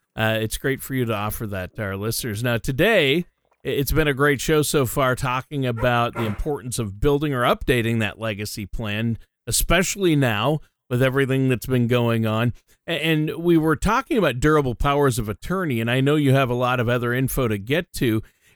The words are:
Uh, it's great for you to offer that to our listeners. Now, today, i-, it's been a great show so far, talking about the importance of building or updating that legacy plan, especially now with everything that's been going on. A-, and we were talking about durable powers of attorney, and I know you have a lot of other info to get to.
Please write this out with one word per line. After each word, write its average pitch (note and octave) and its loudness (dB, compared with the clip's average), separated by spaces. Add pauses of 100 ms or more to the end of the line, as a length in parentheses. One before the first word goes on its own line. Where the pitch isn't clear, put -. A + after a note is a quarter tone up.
(160)
Uh, A2 0
it's A2 -4
great C3+ -4
for - -10
you B2+ 0
to A2+ -2
offer G#2 -4
that F#2 -8
to A2+ -8
our G2 -6
listeners. A2 -6
Now, A#2+ 0
today, D#3+ 2 (400)
i-, C3+ -6 (100)
it's C#3 -2
been D3 2
a C#3 2
great C#3 2
show D#3 2
so C#3+ 0
far, B2+ 0
talking C3 -4
about A#2+ 0
the A#2 -4
importance B2 -4
of G2+ -6
building C#3+ 2
or B2 0
updating A#2+ 0
that G#2 -4
legacy G#2+ -8
plan, A2 -4 (300)
especially F3 2
now C3 0 (300)
with B2 0
everything C3 2
that's B2+ -2
been B2 2
going A#2 2
on. A2 0 (340)
A-, D#3+ -4
and D#3 0
we E3+ 4
were D#3 2
talking A#3+ 0
about C#3+ 2
durable D3 2
powers C#3+ 2
of G#2 -4
attorney, D3 -4
and A#2 -2
I B2+ 2
know C#3+ 4
you C#3+ 4
have C3+ 2
a A#2+ 0
lot B2 0
of A2+ 0
other A#2+ 0
info C3 0
to G#2+ -2
get C#3 -4
to. A2+ 0 (340)